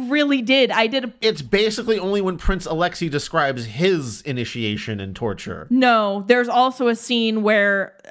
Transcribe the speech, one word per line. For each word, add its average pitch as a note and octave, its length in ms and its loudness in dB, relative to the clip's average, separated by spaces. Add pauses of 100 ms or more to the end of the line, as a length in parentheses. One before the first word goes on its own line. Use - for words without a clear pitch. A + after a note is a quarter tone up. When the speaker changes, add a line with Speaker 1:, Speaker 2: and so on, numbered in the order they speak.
Speaker 1:
really C#4+ 320 2
did. B3+ 300 4
I A3+ 160 2
did B3+ 180 -2
a A#3+ 160 -10
Speaker 2:
It's G#3+ 200 0
basically G#3+ 580 0
only G3 200 0
when F#3 180 -2
Prince - 280 0
Alexei E3+ 420 -2
describes C#3+ 560 -2
his C3+ 600 0
initiation A2+ 760 -4
and G2 160 -8
torture. F#2+ 540 -8
Speaker 1:
No, A3 580 2
there's B3 220 4
also B3 400 2
a A#3 80 2
scene A3 460 0
where, G3+ 520 2 (160)